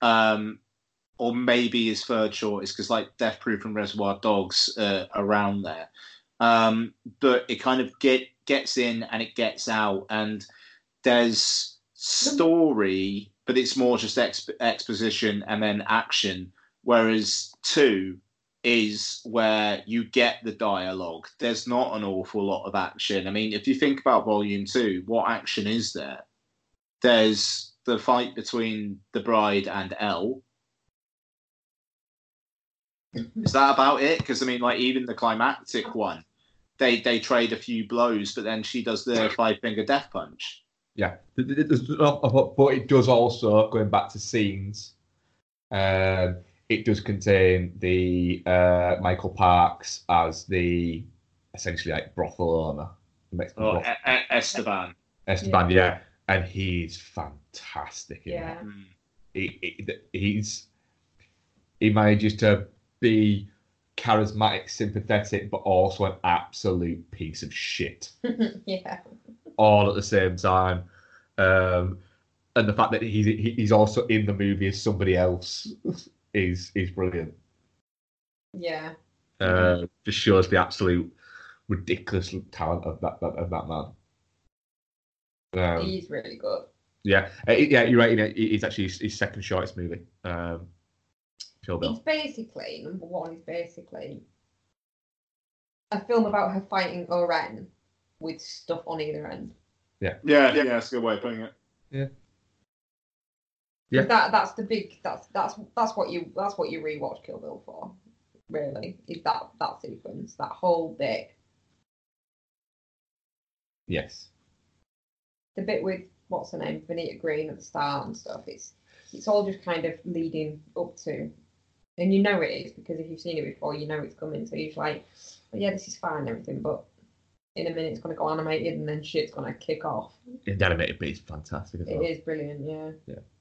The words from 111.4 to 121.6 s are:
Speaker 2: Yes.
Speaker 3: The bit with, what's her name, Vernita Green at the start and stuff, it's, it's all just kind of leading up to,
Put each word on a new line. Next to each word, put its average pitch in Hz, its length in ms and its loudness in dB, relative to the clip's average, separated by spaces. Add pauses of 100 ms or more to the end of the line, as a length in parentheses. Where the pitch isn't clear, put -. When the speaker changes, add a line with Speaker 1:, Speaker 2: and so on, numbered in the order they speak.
Speaker 2:
Yes. - 400 -6 (1300)
Speaker 3:
The 196 60 -8
bit 202 220 -2
with, 185 180 -4 (260)
what's - 240 -8
her 170 60 -10
name, 156 320 -8
Vernita 170 320 -8
Green 156 280 -4
at 147 80 -14
the - 60 -20
start 143 440 -6
and - 100 -12
stuff, - 300 -14
it's, - 260 -18 (400)
it's - 140 -14
all 208 220 2
just - 140 -10
kind 165 220 -4
of 160 80 -4 (120)
leading 160 560 -6 (160)
up 175 200 -8
to, 151 320 -8 (680)